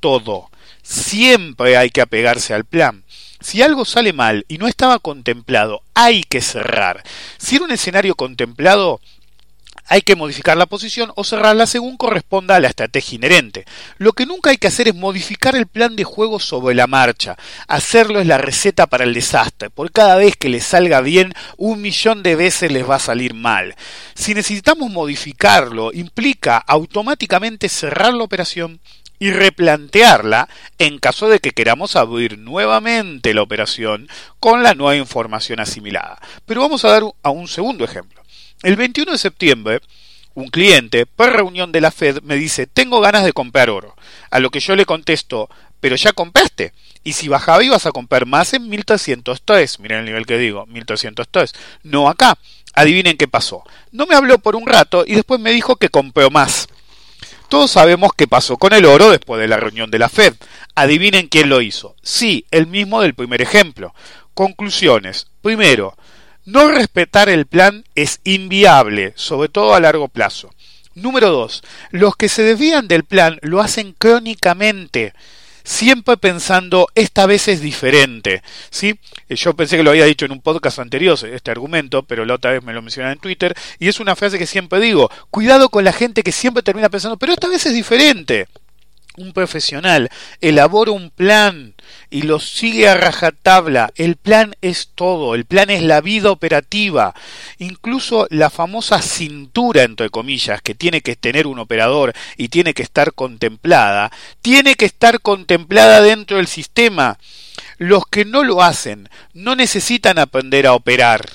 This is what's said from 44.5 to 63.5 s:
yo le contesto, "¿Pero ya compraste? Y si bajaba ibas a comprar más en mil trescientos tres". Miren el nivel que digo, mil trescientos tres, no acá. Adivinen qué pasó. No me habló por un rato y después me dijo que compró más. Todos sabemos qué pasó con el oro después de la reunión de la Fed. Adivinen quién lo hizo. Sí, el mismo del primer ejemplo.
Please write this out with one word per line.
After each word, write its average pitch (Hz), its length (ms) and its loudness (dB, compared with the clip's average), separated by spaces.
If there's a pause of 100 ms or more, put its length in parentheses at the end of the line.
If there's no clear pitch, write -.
yo 190 140 -2
le 196 120 2
contesto, 156 640 -6 (300)
"¿Pero 131 160 -2
ya 208 160 0
compraste? 175 600 -2 (300)
Y 147 100 -10
si 156 160 -8
bajaba 165 340 2
ibas 254 220 0
a 156 80 -4
comprar 127 320 -2
más 143 300 -2
en 240 160 -6
mil 208 160 -8
trescientos 127 580 -4
tres". 185 360 2
Miren 110 180 -6
el 113 80 -8
nivel 110 180 -8
que 117 140 -4
digo, 107 280 -4
mil 117 200 -20
trescientos 110 440 -8
tres, 165 220 0 (300)
no 143 260 0
acá. 208 300 2 (360)
Adivinen 160 440 2
qué 143 100 -2
pasó. - 360 -6 (280)
No 269 140 -6
me 359 80 2
habló 262 240 4
por - 180 -2
un 233 100 -8
rato 180 400 2
y 208 80 -4
después 226 260 0
me 226 120 -2
dijo 240 240 0
que 180 140 0
compró 135 400 2
más. - 380 0 (840)
Todos 277 200 2
sabemos 175 460 4
qué 151 100 2
pasó 123 300 0
con 196 160 2
el 202 140 6
oro 160 240 10
después 127 320 0
de 110 40 -2
la 110 120 0
reunión 110 320 -6
de 110 80 -2
la 117 100 2
Fed. 185 260 2 (400)
Adivinen 170 540 2
quién 151 220 2
lo 131 100 2
hizo. 107 420 -10
Sí, 202 480 -4
el 160 160 2
mismo 202 360 -4
del 160 120 0
primer 123 280 -6
ejemplo. 139 520 -2 (380)